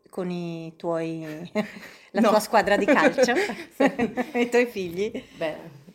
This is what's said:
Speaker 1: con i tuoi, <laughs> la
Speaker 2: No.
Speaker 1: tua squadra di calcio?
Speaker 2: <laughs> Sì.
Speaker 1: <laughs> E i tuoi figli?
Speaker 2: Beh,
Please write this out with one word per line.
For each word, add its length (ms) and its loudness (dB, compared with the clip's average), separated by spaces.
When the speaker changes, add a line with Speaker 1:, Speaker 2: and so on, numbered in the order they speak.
Speaker 1:
con 200 -6
i 460 -8
tuoi, 720 -6
<laughs> 640 -8
la 80 0
Speaker 2:
No. 80 6
Speaker 1:
tua 120 6
squadra 360 2
di 80 2
calcio? 480 4
Speaker 2:
<laughs> 160 -18
Sì. 120 0
Speaker 1:
<laughs> 480 -2
E 80 0
i 100 2
tuoi 160 4
figli? 440 -6
Speaker 2:
Beh, 200 -6